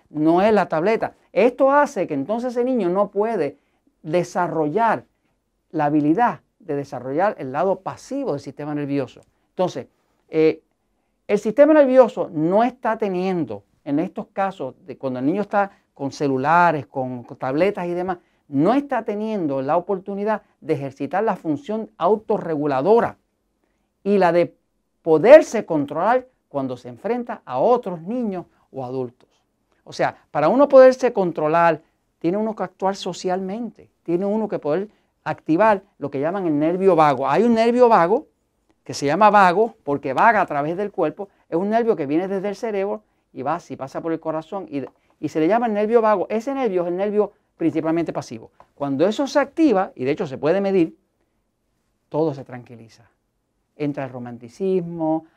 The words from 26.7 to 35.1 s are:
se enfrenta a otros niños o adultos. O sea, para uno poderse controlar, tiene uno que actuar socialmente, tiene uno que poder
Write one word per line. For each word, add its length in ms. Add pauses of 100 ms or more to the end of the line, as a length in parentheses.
se 120
enfrenta 560
a 140
otros 420
niños 440 (260)
o 120
adultos. 460 (540)
O 100
sea, 220 (160)
para 180
uno 180
poderse 460
controlar, 680 (360)
tiene 200
uno 180
que 80
actuar 320
socialmente, 960 (100)
tiene 240
uno 220
que 100
poder 320 (340)